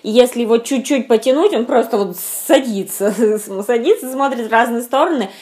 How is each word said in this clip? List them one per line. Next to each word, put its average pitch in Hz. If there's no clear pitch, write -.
И 214
если 240
его 226
чуть-чуть 262
потянуть, 262
он 233
просто 233
вот 190
садится, 208
<laughs> 208
садится, 254
смотрит 262
в -
разные 233
стороны 269